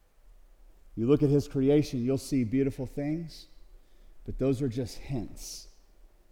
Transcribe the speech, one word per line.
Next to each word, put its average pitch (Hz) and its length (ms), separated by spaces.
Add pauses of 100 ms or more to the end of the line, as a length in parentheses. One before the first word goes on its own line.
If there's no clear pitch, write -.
(960)
You 113 140
look 147 160
at 135 60
his 139 180
creation, 139 560
you'll 131 120
see 131 280
beautiful 135 420
things, 151 600 (800)
but - 140
those 131 240
are 139 60
just 113 300
hints - 680 (640)